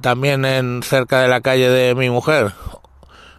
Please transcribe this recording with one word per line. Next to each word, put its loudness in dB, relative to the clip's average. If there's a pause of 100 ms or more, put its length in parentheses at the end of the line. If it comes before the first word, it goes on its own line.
también 0
en, -2
cerca 0
de 2
la 2
calle 2
de 2
mi 0
mujer, 0 (880)